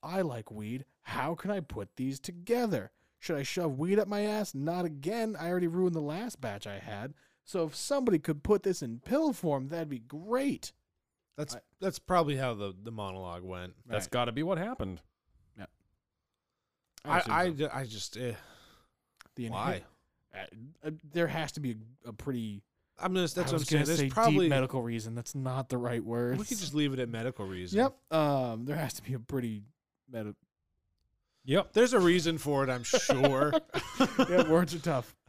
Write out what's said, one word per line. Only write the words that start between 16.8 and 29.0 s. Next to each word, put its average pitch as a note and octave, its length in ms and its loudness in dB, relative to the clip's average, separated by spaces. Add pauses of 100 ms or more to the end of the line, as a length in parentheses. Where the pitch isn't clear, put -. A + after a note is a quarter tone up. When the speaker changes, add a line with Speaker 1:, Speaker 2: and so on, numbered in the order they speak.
Speaker 2:
I, D#3+ 140 2
Speaker 1:
assume D#3+ 140 0
Speaker 2:
I, E3+ 140 4
Speaker 1:
so. E3+ 60 -2
Speaker 2:
ju-, D3 200 -2
I C3+ 120 -4
just, G#2+ 320 -10
eh. A#2+ 160 -4 (1000)
Speaker 1:
The A#2+ 120 -6
inha- A2 40 -6
Speaker 2:
Why? G#2+ 320 -2 (500)
Speaker 1:
Uh, G2 40 -16 (500)
uh, D#3 40 -4 (220)
there E3+ 140 2
has D#3 260 -4
to D#3 60 -10
be B2+ 160 -4 (300)
a, B2 40 -10
a A2+ 40 -10
pretty A2 480 -6 (380)
Speaker 2:
I'm F#3 140 -2
gonna, F#3 140 2
that's - 100 -6
Speaker 1:
I F3+ 40 0
Speaker 2:
what D#3 80 0
I'm C3+ 40 0
Speaker 1:
was D#3 140 0
Speaker 2:
saying. D3+ 160 4
Speaker 1:
gonna - 40 0
Speaker 2:
There's D#3+ 120 2
Speaker 1:
say C#3 100 2
Speaker 2:
probably G3 360 6
Speaker 1:
deep E3 40 4
medical C3+ 320 2
reason. A#2 340 -4
That's A#2 200 -8
not C3 340 -4
the B2+ 80 0
right A#2+ 260 -2
word. A#2+ 360 0
Speaker 2:
We G#3+ 60 -4
could A3+ 120 -4
just D3+ 160 -6
leave D3 200 2
it C3 60 -2
at B2 100 -2
medical A2+ 360 -4
reason. F#2 320 -4
Speaker 1:
Yep. B3 180 4 (160)
Um, C3 540 2
there C#3+ 100 -4
has D3 200 -4
to - 80 -14